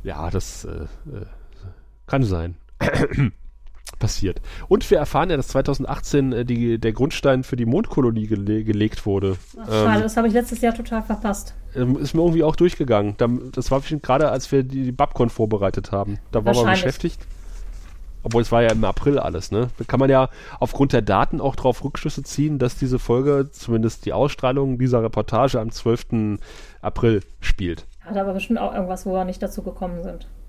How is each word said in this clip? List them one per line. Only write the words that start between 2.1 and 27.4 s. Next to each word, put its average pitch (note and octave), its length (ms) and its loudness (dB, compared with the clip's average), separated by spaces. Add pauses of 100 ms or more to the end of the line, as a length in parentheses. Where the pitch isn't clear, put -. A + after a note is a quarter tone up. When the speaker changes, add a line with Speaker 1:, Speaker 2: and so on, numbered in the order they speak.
Speaker 1:
sein. F2 320 -2 (240)
<clears throat> - 520 0 (680)
Passiert. - 420 0 (260)
Und G#3+ 240 4
wir G3 60 6
erfahren D3 320 0
ja, D#3+ 80 2
dass C3 120 -2
zweitausendachtzehn, C3+ 840 0
äh, A#2+ 120 -2
die, A#2 320 0
der A#2 160 0
Grundstein C3 500 2
für - 120 -4
die B2 100 0
Mondkolonie A#2 600 2
gele-, G#2+ 360 0
gelegt G#2+ 420 0
wurde. G2 320 2 (220)
Speaker 2:
Ach, - 80 -12
schade, G#2+ 300 4
Speaker 1:
Ähm, G#3+ 60 4
Speaker 2:
das A3 140 0
habe A#3 100 4
ich G#3 60 2
letztes A#3 280 0
Jahr A#3 120 2
total A3+ 300 -6
verpasst. G#3+ 500 -4 (220)
Speaker 1:
ähm, B2+ 220 2
ist C#3+ 160 -4
mir D#3+ 80 4
irgendwie E3 220 4
auch D#3 120 4
durchgegangen. A2+ 600 2
Da, A#2+ 100 4 (260)
das - 180 -2
war C3+ 80 4
bestimmt D3 240 -6
gerade, C#3 260 4
als C3 220 -2
wir C3+ 120 4
die, C3+ 200 -4
die B2+ 80 -2
Babcon B2 380 2
vorbereitet G2+ 600 0
haben. G2+ 280 -2 (120)
Da A#2 80 2
waren G#2+ 60 -2
wir - 20 2 (100)
Speaker 2:
Wahrscheinlich. B2 260 4
Speaker 1:
beschäftigt. - 380 -4 (1040)
Obwohl, A#2 160 2
es A2+ 120 0
war A#2 100 6
ja A2+ 80 4
im A2 140 2
April C#3 340 2
alles, E2+ 320 -4
ne? A2+ 160 0 (100)
Da A#2+ 60 -6
kann B2 160 0
man C3+ 100 6
ja C3 200 6 (320)
aufgrund - 320 0
der A#2+ 80 6
Daten G#2 400 2
auch - 160 -2
drauf - 260 0
Rückschlüsse C#3 400 -6
ziehen, D3 340 0
dass B2+ 200 0
diese B2+ 200 0
Folge, C3+ 540 2
zumindest A2+ 540 0
die F2 80 -2
Ausstrahlung C3 680 0
dieser B2 240 4
Reportage, A#2 560 2
am A2+ 120 -4
zwölften A2 680 0 (420)
April A2 380 2 (220)